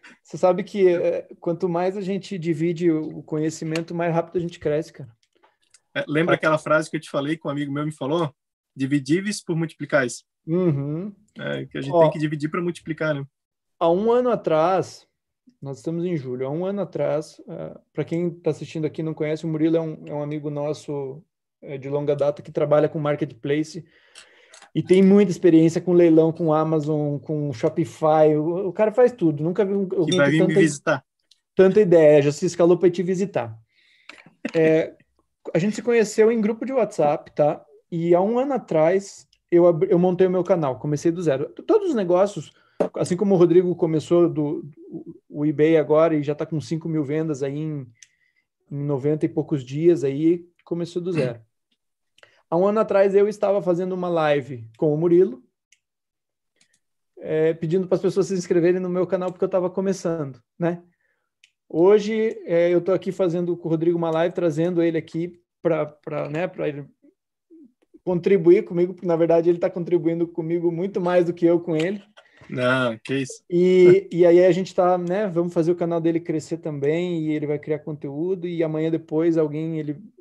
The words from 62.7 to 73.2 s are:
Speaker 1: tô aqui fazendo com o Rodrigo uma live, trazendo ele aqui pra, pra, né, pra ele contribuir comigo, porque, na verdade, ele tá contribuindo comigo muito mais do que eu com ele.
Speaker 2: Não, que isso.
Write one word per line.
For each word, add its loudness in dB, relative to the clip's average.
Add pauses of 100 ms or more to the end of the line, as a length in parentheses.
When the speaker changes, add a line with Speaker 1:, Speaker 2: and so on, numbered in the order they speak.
Speaker 1:
tô -2
aqui -2
fazendo -2
com -12
o -2
Rodrigo 0
uma -2
live, 0
trazendo 0
ele 0
aqui -8 (200)
pra, 0
pra, -10
né, -4
pra -6
ele -10 (1200)
contribuir 4
comigo, -2
porque, -8
na 2
verdade, 2
ele 2
tá -2
contribuindo -2
comigo -4
muito -4
mais 2
do -2
que -2
eu 4
com -4
ele. -4 (460)
Speaker 2:
Não, 0
que -6
isso. -8